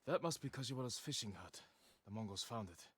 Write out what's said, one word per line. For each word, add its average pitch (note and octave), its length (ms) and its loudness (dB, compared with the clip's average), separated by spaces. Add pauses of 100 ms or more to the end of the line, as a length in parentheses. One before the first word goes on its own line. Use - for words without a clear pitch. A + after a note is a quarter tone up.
That E3+ 180 6
must E3 180 4
be C#3 80 0
Kajiwara's B2+ 500 0
fishing A#2 340 0
hut. F2+ 280 -10 (440)
The G2 60 -12
Mongols G#2 320 -2
found A2+ 260 -2
it. E2 120 -12 (160)